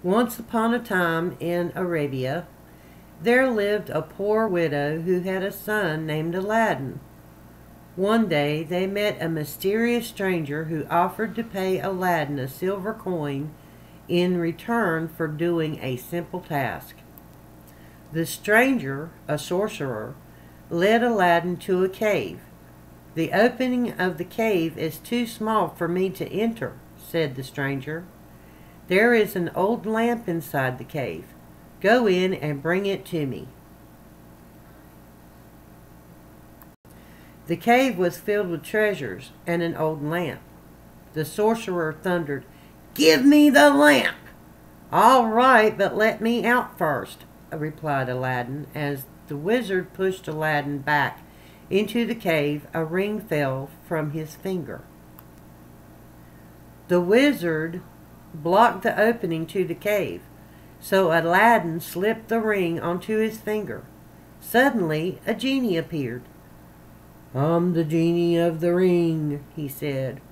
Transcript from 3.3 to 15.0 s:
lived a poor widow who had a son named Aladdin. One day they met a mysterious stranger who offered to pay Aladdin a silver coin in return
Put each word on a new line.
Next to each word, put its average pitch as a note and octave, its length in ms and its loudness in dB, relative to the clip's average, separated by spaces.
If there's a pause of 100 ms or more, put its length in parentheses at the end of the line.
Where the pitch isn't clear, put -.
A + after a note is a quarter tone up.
lived G#3 400 -2
a D#3 100 -2
poor G#3+ 460 -2
widow D#3 540 0
who F3 180 0
had F#3 240 -4
a G3 80 -4
son F3+ 560 -4
named D#3 260 -2
Aladdin. F#3+ 680 -2 (960)
One G#3 320 2
day D3+ 360 0
they F3+ 240 -2
met G3+ 340 -2
a E3 80 -2
mysterious A3 800 -2
stranger E3 560 -2
who D#3 260 -4
offered F#3 460 0
to A#3 80 -6
pay F#3+ 360 -2
Aladdin E3+ 600 -2
a B2+ 80 -4
silver F#3+ 460 -4
coin D3+ 580 -6 (560)
in F3+ 300 0
return E3+ 720 -2